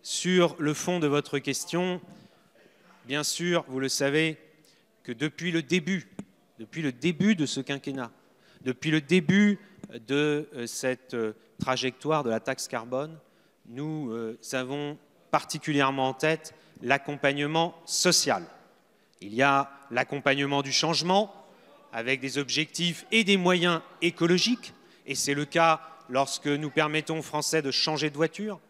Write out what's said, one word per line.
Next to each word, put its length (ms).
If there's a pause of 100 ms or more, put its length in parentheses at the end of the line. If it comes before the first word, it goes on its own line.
Sur 580
le 160
fond 240
de 80
votre 320
question, 600 (1080)
bien 160
sûr, 440
vous 120
le 100
savez, 480 (640)
que 80
depuis 380
le 140
début, 440 (520)
depuis 240
le 80
début 420
de 140
ce 120
quinquennat, 520 (500)
depuis 300
le 100
début 560 (500)
de, 480
euh, 120
cette, 480
euh, 180 (260)
trajectoire 640
de 60
la 100
taxe 280
carbone, 500 (500)
nous, 440
euh, 260 (160)
avons 460 (320)
particulièrement 800
en 40
tête 400 (300)
l'accompagnement 920 (100)
social. 580 (760)
Il 120
y 80
a 300 (180)
l'accompagnement 720
du 100
changement, 640 (580)
avec 280
des 180
objectifs 760
et 120
des 140
moyens 440 (220)
écologiques, 720 (320)
et 80
c'est 180
le 120
cas 360 (300)
lorsque 340
nous 240
permettons 480
aux 60
Français 400
de 80
changer 400
de 60
voiture. 420 (100)